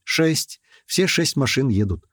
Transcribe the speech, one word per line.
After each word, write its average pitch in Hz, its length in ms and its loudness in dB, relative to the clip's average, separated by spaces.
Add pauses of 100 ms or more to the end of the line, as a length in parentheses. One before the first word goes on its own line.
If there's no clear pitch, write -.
Шесть. - 560 -2 (260)
Все 185 200 0
шесть - 300 0
машин 135 320 2
едут. 95 440 0